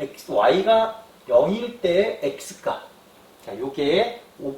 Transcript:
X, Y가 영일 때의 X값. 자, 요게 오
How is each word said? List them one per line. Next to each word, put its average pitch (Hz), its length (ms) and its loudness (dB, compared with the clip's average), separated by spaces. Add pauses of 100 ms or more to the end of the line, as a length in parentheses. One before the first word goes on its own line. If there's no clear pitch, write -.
X, - 280 -12
Y가 196 720 2 (260)
영일 196 520 2
때의 190 400 0
X값. - 600 -6 (640)
자, 98 120 -10
요게 151 640 -2 (200)
오 139 160 -6